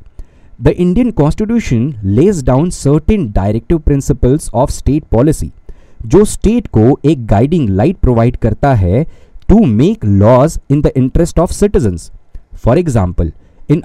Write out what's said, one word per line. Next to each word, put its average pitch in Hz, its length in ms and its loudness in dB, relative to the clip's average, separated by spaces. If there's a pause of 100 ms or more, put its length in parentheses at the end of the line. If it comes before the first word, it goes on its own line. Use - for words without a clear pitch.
(640)
The 160 120 2 (100)
Indian 208 360 0
Constitution 160 720 0 (280)
lays 170 320 2
down 143 280 0
certain 156 480 0 (120)
directive 113 520 -2
principles 139 640 0
of 123 240 0
state 143 360 -4
policy, 131 360 0 (560)
जो 175 180 4
स्टेट 214 420 -2
को 117 380 2
एक 139 220 0
गाइडिंग 131 420 0
लाइट 104 340 0
प्रोवाइड 120 340 2
करता 127 380 0
है 104 300 0 (480)
to 208 60 6 (220)
make 196 240 0 (160)
laws 127 380 4 (140)
in 147 100 0
the 147 140 0
interest 156 480 0
of - 120 -6
citizens। 127 540 -2 (540)
For 117 180 2
example, 107 480 -2 (420)
in - 120 0